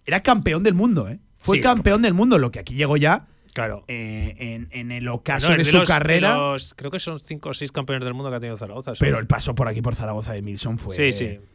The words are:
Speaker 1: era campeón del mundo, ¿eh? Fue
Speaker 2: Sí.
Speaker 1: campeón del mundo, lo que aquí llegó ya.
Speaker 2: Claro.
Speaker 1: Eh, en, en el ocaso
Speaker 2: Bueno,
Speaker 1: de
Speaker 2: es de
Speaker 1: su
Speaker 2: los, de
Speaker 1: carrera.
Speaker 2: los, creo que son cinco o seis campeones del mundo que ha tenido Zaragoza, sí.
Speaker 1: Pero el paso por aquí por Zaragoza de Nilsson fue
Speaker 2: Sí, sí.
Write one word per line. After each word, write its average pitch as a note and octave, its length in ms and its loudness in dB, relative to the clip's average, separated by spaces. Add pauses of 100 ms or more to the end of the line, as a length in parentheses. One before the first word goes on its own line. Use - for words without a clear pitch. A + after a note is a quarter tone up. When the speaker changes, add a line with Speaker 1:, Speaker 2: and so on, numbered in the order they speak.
Speaker 1:
era F3 160 0
campeón F#3 420 2
del G3+ 120 4
mundo, F3 340 2
¿eh? - 100 -10 (200)
Fue - 180 2
Speaker 2:
Sí. A#3+ 60 2
Speaker 1:
campeón A3+ 400 4
del G#3+ 100 4
mundo, G#3 260 6
lo B2+ 120 2
que G#2 80 -10
aquí A2 160 -10
llegó D3 240 2
ya. D3+ 300 2 (260)
Speaker 2:
Claro. G#2+ 340 -6
Speaker 1:
Eh, A2 480 -6
en, A#2 340 -10
en A#2+ 220 -10
el A#2+ 160 -6
ocaso C3+ 380 -2
Speaker 2:
Bueno, E3 100 6
Speaker 1:
de E3 60 4
Speaker 2:
es C#3+ 60 2
de - 40 2
Speaker 1:
su F3+ 60 8
Speaker 2:
los, F3 100 2
de F3 60 4
Speaker 1:
carrera. D#3+ 420 2
Speaker 2:
los, C#3+ 380 -4
creo C#3 160 -12
que F#3 100 -8
son D#3+ 200 -10
cinco D3+ 280 -12
o - 60 -8
seis C#3+ 180 -10
campeones C3+ 320 -4
del B2 80 -6
mundo C3+ 160 -8
que B2 80 -6
ha - 40 -4
tenido A#2 180 -10
Zaragoza, A2 360 -10
sí. - 60 -16
Speaker 1:
Pero C#3 180 2
el A2+ 80 -6
paso A#2+ 280 0
por B2 120 0
aquí A2 140 -4
por A#2+ 140 -2
Zaragoza G#2+ 400 -6
de G2+ 80 -8
Nilsson G#2 360 -6
fue G2 160 -10
Speaker 2:
Sí, C#3 200 0
sí. G#2 240 -6 (160)